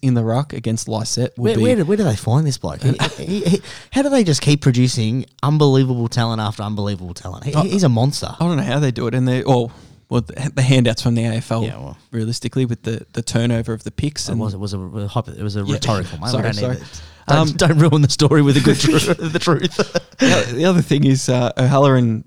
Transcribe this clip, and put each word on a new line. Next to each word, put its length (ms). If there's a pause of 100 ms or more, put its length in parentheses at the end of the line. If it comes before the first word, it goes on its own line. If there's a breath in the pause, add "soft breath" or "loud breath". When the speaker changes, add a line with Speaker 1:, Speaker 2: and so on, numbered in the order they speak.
Speaker 1:
in 120
the 100
ruck 300
against 340
Lysette 500
would 60
Speaker 2:
Where, 120
Speaker 1:
be 60
Speaker 2:
where 140
do, 100
where 120
do 80
they 100
find 320
this 100
bloke? 240
He, 160
Speaker 1:
<laughs> 200
Speaker 2:
he, 240
he, 200 (300 loud breath)
how 100
do 80
they 140
just 180
keep 200
producing 640 (180)
unbelievable 640
talent 340
after 220
unbelievable 500
talent? 320
He, 80
Speaker 1:
I, 100
Speaker 2:
he's 200
a 60
monster. 400 (100)
Speaker 1:
I 60
don't 120
know 60
how 160
they 120
do 160
it. 60
And 140
they, 160
well, 280 (380 loud breath)
well, 120
the, 340
the 60
handouts 400
from 140
the 100
A 80
F 180
L, 120
Speaker 2:
Yeah, 140
well. 200 (140)
Speaker 1:
realistically, 540
with 180
the, 280
the 100
turnover 520
of 100
the 80
picks. 380
Speaker 2:
It 40
Speaker 1:
And 80
Speaker 2:
was, 120
it 60
was 140
a, 60
a 280
hypo-, 260
it 100
was 140
a 60
Speaker 1:
Yeah, 100
Speaker 2:
rhetorical, 460
mate. 100
Speaker 1:
sorry, 140
Speaker 2:
We 0
don't 100
Speaker 1:
sorry. 220
Speaker 2:
need 60
it. 200 (260 loud breath)
Don't, 100
Speaker 1:
Um, 100 (100)
Speaker 2:
don't 220
ruin 220
the 80
story 320
with 140
a 40
good 200
tru-, 200
<laughs> 300
the 100
truth. 380
Speaker 1:
<laughs> 320 (100)
The, 360
the 100
other 160
thing 240
is, 220
uh, 300
O'Halloran, 680